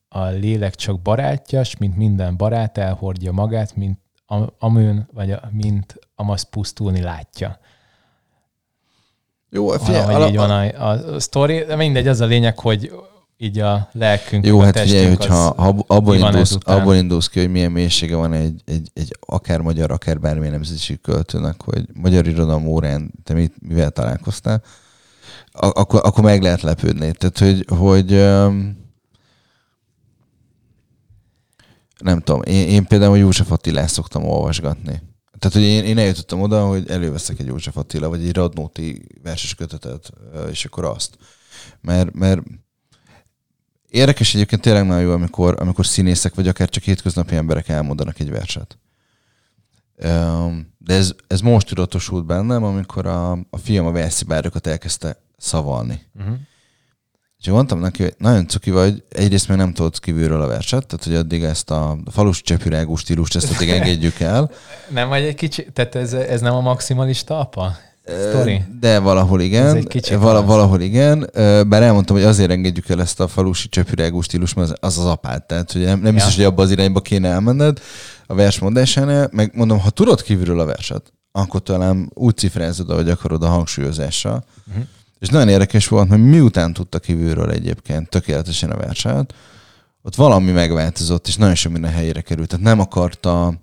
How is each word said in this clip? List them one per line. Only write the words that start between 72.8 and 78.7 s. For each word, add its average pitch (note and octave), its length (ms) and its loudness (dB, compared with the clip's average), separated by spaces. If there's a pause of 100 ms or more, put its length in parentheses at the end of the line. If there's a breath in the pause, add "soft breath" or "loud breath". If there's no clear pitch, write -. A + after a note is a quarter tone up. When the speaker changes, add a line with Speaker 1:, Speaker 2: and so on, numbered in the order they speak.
Speaker 2:
el F2+ 120 0
ezt - 180 -4
a F#2 80 0
falusi F#2 420 -2
csepürágú F2 520 -2
stílust, F2+ 340 -4
mert F2 160 0
az, - 80 -10
az F2+ 180 -4
az F2 80 0
apád. C#2 400 -4
Tehát, E2+ 260 -6
hogy F2+ 100 -2
nem, F#2+ 180 0
nem G#2+ 140 2
biztos, F#2+ 240 2
Speaker 1:
Ja. G2+ 60 4
Speaker 2:
hogy G2 100 6
abba F#2 100 2
az F#2+ 80 4
irányba F#2+ 300 2
kéne F#2+ 280 -2
elmenned B2+ 500 0 (480 loud breath)
a - 60 -10
vers G2+ 260 2
mondásánál. C3+ 720 2